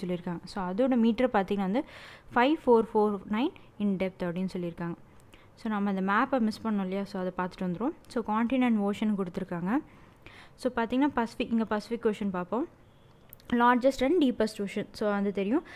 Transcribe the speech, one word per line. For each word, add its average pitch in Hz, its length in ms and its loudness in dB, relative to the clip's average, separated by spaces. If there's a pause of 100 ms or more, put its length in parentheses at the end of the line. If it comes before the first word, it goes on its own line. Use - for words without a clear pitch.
சொல்லியிருக்காங்க. 175 380 -4
So, 202 260 -8
அதோட 247 280 2
மீட்டர் 233 320 4
பார்த்தீங்கன்னா 196 400 0
வந்து 247 160 0 (500)
five 277 300 4
four 226 180 6 (100)
four 208 260 2 (100)
nine 240 220 -2 (280)
in 202 180 0
depth 185 260 -4
அப்படின்னு 180 340 -4
சொல்லியிருக்காங்க. 170 380 -6 (600)
So, 220 160 -6
நம்ம 202 180 0
அந்த 190 120 -2
மேப்பை 233 380 2
மிஸ் 220 280 -2
பண்ணோம் 208 140 0
இல்லையா? 190 220 -2
So, 190 180 -6
அதை 185 160 -4
பார்த்துட்டு 180 300 -4
வந்துரும். 220 260 -2 (140)
So, 226 160 -4 (100)
கான்டினென்ட் 233 560 2
ஓஷன் 208 300 0
கொடுத்துருக்காங்க. 185 580 -2 (760)
So, 247 200 -2
பார்த்தீங்கன்னா 247 380 2
பசிபிக், 233 380 -2
இங்க 226 140 2
பசிபிக் 220 420 -2
ஓஷன் 208 220 0
பார்ப்போம். 185 380 -2 (840)
Largest 247 480 6
and 302 220 4
deepest 220 340 2
ocean. 202 340 -4
So, 208 200 -2
அது 202 200 0
தெரியும். 202 320 0 (120)